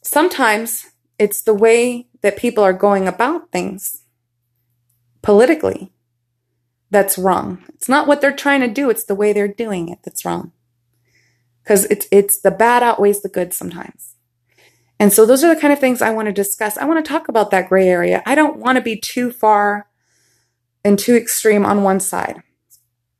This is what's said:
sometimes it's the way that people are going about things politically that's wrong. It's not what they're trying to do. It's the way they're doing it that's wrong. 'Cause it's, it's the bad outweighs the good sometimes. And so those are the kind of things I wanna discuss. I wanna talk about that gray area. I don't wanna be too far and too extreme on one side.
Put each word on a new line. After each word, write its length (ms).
sometimes 840
it's 240
the 120
way 520
that 160
people 260
are 100
going 360
about 420
things 520
politically 680
that's 280
wrong. 520
It's 180
not 180
what 140
they're 160
trying 240
to 80
do. 220
It's 140
the 100
way 180
they're 160
doing 400
it 160
that's 200
wrong. 280
'Cause 220
it's, 240
it's 300
the 100
bad 320
outweighs 400
the 60
good 260
sometimes. 600
And 100
so 140
those 160
are 100
the 80
kind 120
of 80
things 200
I 100
wanna 220
discuss. 440
I 80
wanna 180
talk 260
about 220
that 180
gray 200
area. 360
I 120
don't 220
wanna 220
be 160
too 360
far 560
and 120
too 200
extreme 500
on 160
one 160
side. 420